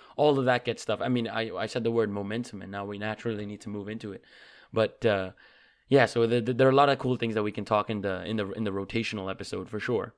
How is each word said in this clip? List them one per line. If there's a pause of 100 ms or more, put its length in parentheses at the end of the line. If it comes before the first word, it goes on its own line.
(160)
all
of
that
good
stuff.
I
mean,
I,
I
said
the
word
momentum
and
now
we
naturally
need
to
move
into
it. (480)
But,
uh, (560)
yeah,
so
the,
the,
there
are
a
lot
of
cool
things
that
we
can
talk
in
the,
in
the,
in
the
rotational
episode
for
sure.